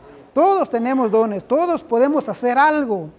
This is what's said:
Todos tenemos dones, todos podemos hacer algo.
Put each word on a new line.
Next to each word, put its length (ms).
Todos 380
tenemos 400
dones, 340
todos 400
podemos 440
hacer 280
algo. 640